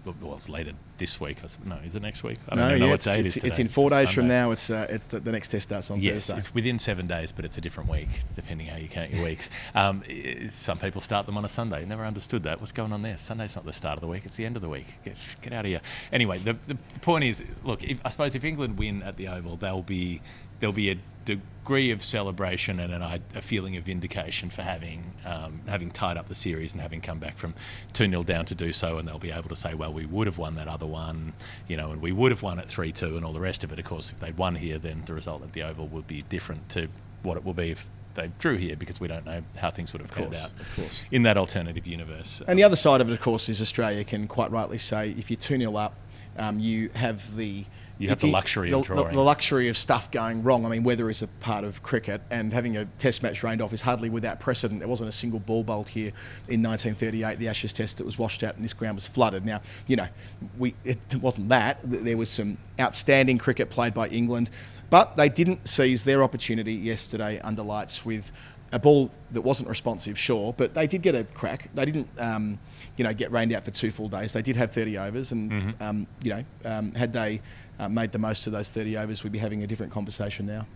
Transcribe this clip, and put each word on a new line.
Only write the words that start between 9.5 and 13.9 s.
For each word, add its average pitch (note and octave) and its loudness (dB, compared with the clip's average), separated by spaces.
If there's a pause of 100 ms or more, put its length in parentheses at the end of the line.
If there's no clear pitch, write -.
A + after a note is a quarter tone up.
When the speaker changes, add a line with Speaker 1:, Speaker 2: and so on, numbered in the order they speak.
Speaker 2:
<laughs> - -10 (160)
Speaker 1:
Um, G2 4
i-, C2 -6
some F2 -4
people F#2+ -2
start G2+ -2
them G#2 -4
on G#2 -2
a G2+ -4
Sunday. F#2 -4
Never G#2+ -6
understood G#2 -2
that. D#2+ -2
What's G#2+ -8
going G#2+ -4
on G#2 -4
there? G#2+ -6
Sunday's A2 -6
not E2+ -8
the D2+ -8
start D2+ -4